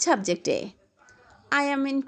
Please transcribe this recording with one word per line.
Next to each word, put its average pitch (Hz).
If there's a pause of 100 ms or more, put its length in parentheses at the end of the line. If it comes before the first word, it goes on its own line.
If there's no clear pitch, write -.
সাবজেক্টে? 175 (1040)
I - (120)
am 269
in 277 (100)